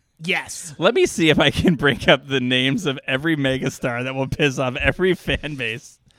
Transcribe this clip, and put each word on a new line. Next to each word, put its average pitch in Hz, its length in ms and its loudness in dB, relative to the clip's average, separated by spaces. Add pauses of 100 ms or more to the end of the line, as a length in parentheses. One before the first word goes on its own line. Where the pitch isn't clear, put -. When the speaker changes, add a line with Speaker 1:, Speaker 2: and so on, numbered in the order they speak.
(240)
Speaker 1:
Yes. 165 540 -6
Speaker 2:
Let 196 160 2
me 359 120 4
see 165 240 2
if 143 100 4
I 147 100 4
can - 240 2
bring 139 340 0
up 139 200 4
the 135 100 0
names 127 480 0
of 135 100 -2 (120)
every 147 280 0
megastar 131 680 -2
that 131 100 -6
will 135 140 -4
piss 139 280 0
off 131 200 -4
every 156 380 0
fan 147 420 -6
base. 117 420 -8 (200)